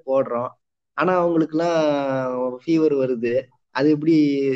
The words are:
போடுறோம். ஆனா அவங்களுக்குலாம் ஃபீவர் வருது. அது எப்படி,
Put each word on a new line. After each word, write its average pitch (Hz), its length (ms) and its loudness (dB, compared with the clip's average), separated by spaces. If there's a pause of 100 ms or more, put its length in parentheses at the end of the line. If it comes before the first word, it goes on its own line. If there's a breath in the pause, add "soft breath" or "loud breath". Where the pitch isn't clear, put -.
போடுறோம். 127 420 -2 (440)
ஆனா 175 340 0
அவங்களுக்குலாம் 147 1300 -2 (100)
ஃபீவர் 156 280 2
வருது. 127 480 -2 (280)
அது 143 200 2
எப்படி, 151 460 2 (200)